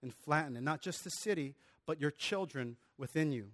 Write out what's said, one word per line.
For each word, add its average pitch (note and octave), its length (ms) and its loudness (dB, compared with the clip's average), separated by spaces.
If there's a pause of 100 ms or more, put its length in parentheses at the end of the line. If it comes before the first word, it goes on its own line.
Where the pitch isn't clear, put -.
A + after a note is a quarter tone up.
and B2+ 140 -8
flattened, D3 420 2
and A#2+ 80 -4
not D3+ 160 0
just - 220 -4
the F#3 80 -8
city, D#3 460 -2 (300)
but D#3 140 -2
your C#3+ 120 2
children C3+ 640 -2 (200)
within D3+ 360 2
you. A2 220 -2